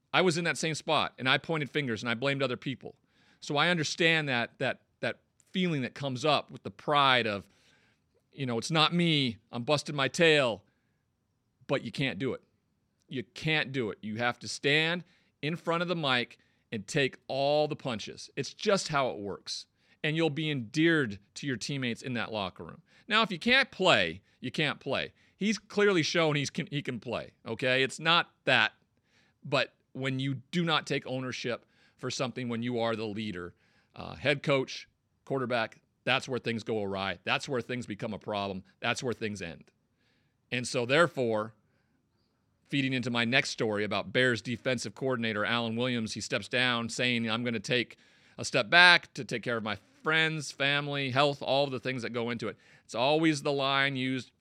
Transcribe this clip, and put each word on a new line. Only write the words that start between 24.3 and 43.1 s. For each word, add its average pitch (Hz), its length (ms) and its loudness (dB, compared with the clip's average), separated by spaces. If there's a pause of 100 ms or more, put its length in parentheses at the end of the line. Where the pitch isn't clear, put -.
you 127 100 -8
can't 143 280 -2
play. 95 340 -4 (240)
He's 202 220 -2
clearly 202 440 2
shown 156 340 2
he's 139 140 -2
can, - 160 -6
he 143 160 -6
can 123 180 -8
play, 95 320 -6 (140)
okay? 127 360 2
It's 131 160 -2
not 165 320 2 (140)
that. 120 280 4 (720)
But 135 280 -2 (200)
when 131 260 -4
you 135 180 -2 (160)
do 175 120 0
not 156 220 0
take 139 200 -4
ownership 127 580 -6 (320)
for 127 140 -8
something, 127 380 -6
when 117 140 -4
you 123 180 -2
are 117 140 0
the 110 120 -4
leader, 101 480 -8 (420)
uh, 90 180 -12
head 139 280 0
coach, - 460 -2 (360)
quarterback, 123 560 -2 (240)
that's 127 240 0
where 127 100 -4
things 113 240 -4
go 110 200 -2
awry. 98 420 -4
That's 131 240 -2
where 131 120 -2
things 123 260 -6
become 110 280 -8
a 110 40 -8
problem. 98 440 -4 (180)
That's 117 220 -2
where 120 120 -4
things 104 280 -6
end. 82 220 -12 (880)
And 123 160 -4
so, 123 180 -2
therefore, 120 680 2 (1120)
feeding 135 240 0
into 127 180 -2